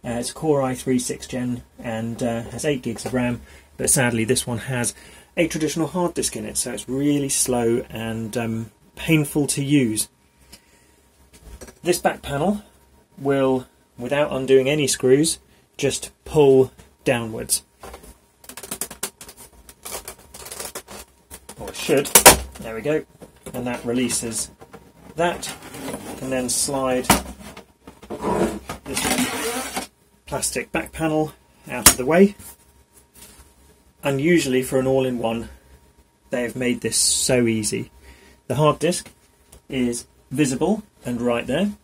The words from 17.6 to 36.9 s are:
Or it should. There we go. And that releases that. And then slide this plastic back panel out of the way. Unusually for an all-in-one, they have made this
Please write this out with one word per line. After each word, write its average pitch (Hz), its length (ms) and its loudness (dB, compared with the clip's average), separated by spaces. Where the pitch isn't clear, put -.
Or 107 120 -10
it - 40 -16
should. - 340 2
There 113 160 -10
we 113 40 -6
go. 147 240 0
And 123 140 -6
that 123 180 -4
releases 120 680 -2
that. 170 380 -2
And 131 100 -4
then 127 160 -2
slide 131 560 0
this - 1040 -2
plastic - 480 -4
back 160 200 -4
panel 156 420 0
out 123 220 2
of - 80 -4
the 127 80 -2
way. 185 300 6
Unusually 139 600 2
for 131 160 0
an 131 80 2
all-in-one, 120 640 0
they 123 120 -2
have 117 140 -6
made 123 240 0
this 110 160 -2